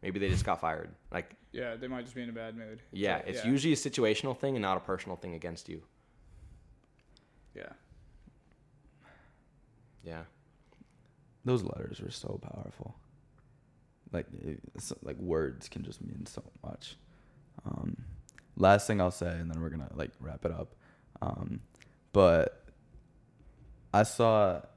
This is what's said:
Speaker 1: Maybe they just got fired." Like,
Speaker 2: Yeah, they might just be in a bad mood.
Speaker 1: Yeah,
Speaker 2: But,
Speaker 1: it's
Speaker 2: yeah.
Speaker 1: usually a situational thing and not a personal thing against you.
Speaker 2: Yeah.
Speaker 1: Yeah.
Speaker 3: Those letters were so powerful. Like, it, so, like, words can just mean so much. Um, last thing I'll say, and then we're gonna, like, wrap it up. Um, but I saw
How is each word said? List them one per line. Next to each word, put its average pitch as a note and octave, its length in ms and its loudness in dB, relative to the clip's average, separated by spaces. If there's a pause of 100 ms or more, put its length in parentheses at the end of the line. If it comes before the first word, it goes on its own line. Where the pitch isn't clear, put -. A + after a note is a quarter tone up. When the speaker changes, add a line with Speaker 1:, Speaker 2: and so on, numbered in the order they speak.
Speaker 1:
Maybe F#2+ 160 -4
they G2 100 2
just F#2 160 4
got F#2 160 0
fired." D#2+ 320 -4 (200)
Like, - 240 -8 (160)
Speaker 2:
Yeah, A#2 240 -6
they B2+ 100 -10
might B2+ 160 -6
just B2 140 -14
be B2 60 -8
in A#2+ 60 -8
a A#2 40 -10
bad A2+ 240 -10
mood. A2 340 -14
Speaker 1:
Yeah, F#2+ 300 0
Speaker 2:
But, - 80 -8
Speaker 1:
it's G#2+ 160 -4
Speaker 2:
yeah. A#2 80 4
Speaker 1:
usually C#3 200 4
a C#3 40 6
situational B2+ 600 2
thing C3+ 200 -2
and A2 60 0
not F#2+ 140 2
a F2+ 40 -2
personal F#2+ 360 -4
thing F2 180 -10
against E2 340 -10
you. D#2+ 140 -10 (1700)
Speaker 2:
Yeah. - 140 -14 (2250)
Speaker 1:
Yeah. E2 200 -10 (1200)
Speaker 3:
Those B2 180 4
letters - 380 -8
were - 100 -8
so - 320 -8
powerful. - 540 -14 (1160)
Like, E2+ 140 -4 (160)
it, D2+ 180 -8 (180)
so, - 240 -10
like, - 160 -10
words D#2 500 -2
can - 160 -10
just - 180 -14
mean - 240 -10
so - 160 -14 (220)
much. - 320 -14 (680)
Um, - 320 -6 (600)
last G2 300 8
thing G#2 140 2
I'll F2+ 100 6
say, F2 200 -4
and E2+ 200 -4
then D#2+ 100 -4
we're E2 100 -4
gonna, C#2+ 240 -8
like, D2+ 160 -6 (100)
wrap D2+ 240 -10
it E2 80 0
up. D#2+ 220 -8 (460)
Um, - 400 -4 (520)
but E2+ 520 8 (1300)
I G#2 120 8
saw G#2+ 560 6 (160)